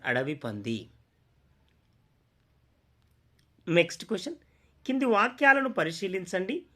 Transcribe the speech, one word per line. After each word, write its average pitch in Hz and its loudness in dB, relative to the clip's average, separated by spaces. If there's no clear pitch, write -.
అడవి 135 -2
పంది. 110 -8
నెక్స్ట్ 170 2
క్వశ్చన్, 226 -6
కింది 269 0
వాక్యాలను 254 4
పరిశీలించండి, 185 -4